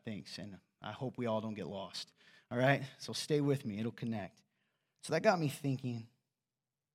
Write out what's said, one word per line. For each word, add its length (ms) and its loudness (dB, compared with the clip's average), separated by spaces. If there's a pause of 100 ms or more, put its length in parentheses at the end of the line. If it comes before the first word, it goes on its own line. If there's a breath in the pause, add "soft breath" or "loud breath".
thinks, 340 -8
and 200 -12 (240)
I 100 -6
hope 260 -6
we 80 0
all 140 2
don't 140 -4
get 120 -6
lost. 460 -8 (380 soft breath)
All 80 0
right? 240 6 (160)
So 140 -8
stay 280 2
with 240 2
me. 140 -4
It'll 140 -2
connect. 480 -6 (640)
So 100 -2
that 100 4
got 160 6
me 100 2
thinking, 580 -2 (880)